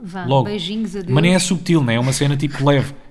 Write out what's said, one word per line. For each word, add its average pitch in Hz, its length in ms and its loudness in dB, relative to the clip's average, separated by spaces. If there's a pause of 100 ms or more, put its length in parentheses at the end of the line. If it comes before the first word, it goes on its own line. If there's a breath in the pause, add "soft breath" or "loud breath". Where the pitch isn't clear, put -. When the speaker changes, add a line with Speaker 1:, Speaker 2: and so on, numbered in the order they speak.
Speaker 1:
Vá, 185 200 -10
Speaker 2:
Logo. 135 200 2
Speaker 1:
beijinhos, 208 500 -6
adeus. 185 180 -4
Speaker 2:
Mas 147 100 4
nem 180 120 4
é 185 60 4
subtil, 170 420 0
né? 117 140 0
É 117 40 2
uma 131 120 0
cena 143 240 0
tipo 143 280 -4
leve. 139 300 2 (160)